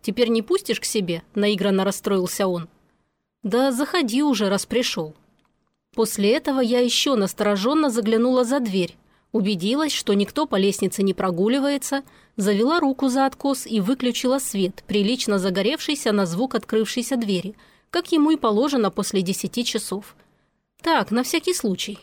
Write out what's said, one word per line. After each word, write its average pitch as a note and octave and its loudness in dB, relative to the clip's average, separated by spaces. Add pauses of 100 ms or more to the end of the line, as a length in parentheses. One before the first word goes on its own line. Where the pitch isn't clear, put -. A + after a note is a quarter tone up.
Теперь A3 0
не A3+ 2
пустишь A3+ -2
к - -10
себе?» F3 -4 (120)
наигранно G3+ 2
расстроился G3 -2
он. F3 -4 (760)
«Да B3 2
заходи C4+ 0
уже, A3 2
раз G3 0
пришёл». G3 -4 (800)
После G#3 0
этого C#4+ 0
я B3 2
ещё B3 2
настороженно A3 2
заглянула A#3 2
за C4 0
дверь, F#3+ -2 (360)
убедилась, G#3+ 0
что - -2
никто G3+ 0
по - -2
лестнице G3 0
не G3 2
прогуливается, C4 0 (340)
завела A3 2
руку C4+ 2
за C4+ 2
откос C4+ -2
и A3 0
выключила B3 0
свет, G3 -4
прилично G#3 0
загоревшийся G3+ -2
на G3+ 2
звук F#3 -2
открывшейся A3 -2
двери, G3+ -2 (360)
как F4+ -4
ему D#4 4
и D#4+ 4
положено A#3 2
после G3 -2
десяти F#3+ -4
часов. G#3 -6 (680)
Так, D4+ 0
на A#3 0
всякий E4+ -2
случай, G3+ -4